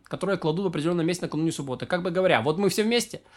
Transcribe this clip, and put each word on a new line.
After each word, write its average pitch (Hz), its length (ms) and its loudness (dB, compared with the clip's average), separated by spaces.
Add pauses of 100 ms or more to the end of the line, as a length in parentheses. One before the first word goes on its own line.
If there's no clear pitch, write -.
которое 185 320 -2
кладут 165 300 0
в - 20 2
определенном 165 360 0
месте 175 200 -2
накануне 160 260 -2
субботы. 135 340 -6
Как 175 200 -2
бы 185 80 -2
говоря, 170 300 4
вот 156 160 2
мы 202 100 4
все 208 160 0
вместе, 226 380 -2 (140)